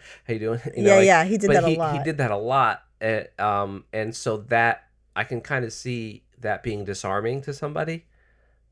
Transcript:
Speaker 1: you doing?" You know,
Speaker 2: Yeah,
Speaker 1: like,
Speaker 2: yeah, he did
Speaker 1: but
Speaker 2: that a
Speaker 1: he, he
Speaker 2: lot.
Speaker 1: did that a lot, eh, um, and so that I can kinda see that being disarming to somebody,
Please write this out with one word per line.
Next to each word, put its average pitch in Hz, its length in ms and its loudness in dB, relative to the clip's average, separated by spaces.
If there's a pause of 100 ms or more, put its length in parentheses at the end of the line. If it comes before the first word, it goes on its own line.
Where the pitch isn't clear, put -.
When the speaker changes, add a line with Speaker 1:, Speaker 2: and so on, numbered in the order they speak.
(280)
Speaker 1:
you 110 120 -4
doing?" 113 200 -2 (160)
You - 80 -2
know, 202 60 6
Speaker 2:
Yeah, 196 80 10
Speaker 1:
like, 190 80 8
Speaker 2:
yeah, 170 180 8
he 202 140 0
did 196 100 0
Speaker 1:
but 185 60 4
Speaker 2:
that 175 100 6
a 165 40 2
Speaker 1:
he, 160 60 4
he 160 60 0
Speaker 2:
lot. 147 240 -2
Speaker 1:
did 156 140 -4
that 123 140 0
a 101 60 0
lot, 117 460 0 (160)
eh, 110 240 0 (160)
um, 101 540 -2
and 110 200 -4
so 110 240 -4 (120)
that 117 360 2 (300)
I - 80 0
can 120 180 -6
kinda 123 300 -4
see 113 520 -10 (160)
that 104 240 -6
being 104 220 -6
disarming 104 580 -4
to 143 100 -10
somebody, 156 520 -8 (640)